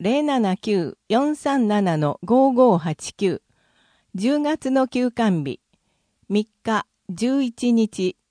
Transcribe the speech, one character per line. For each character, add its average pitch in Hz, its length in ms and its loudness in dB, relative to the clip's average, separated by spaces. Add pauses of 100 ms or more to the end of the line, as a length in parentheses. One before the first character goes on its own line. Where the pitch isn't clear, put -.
零 240 220 0
七 240 340 0
九 185 420 -4 (100)
四 285 280 0
三 277 320 -2
七 202 280 0
の 151 260 -2
五 262 300 4
五 240 260 4
八 156 360 -6
九。 185 280 -2 (720)
十 240 240 0
月 294 320 -2
の 262 180 2
休 247 220 -2
館 202 320 0
日。 139 180 -8 (680)
三 208 180 -2 (160)
日、 220 240 -2 (220)
十 240 340 -2
一 247 300 -2
日、 214 440 -2 (140)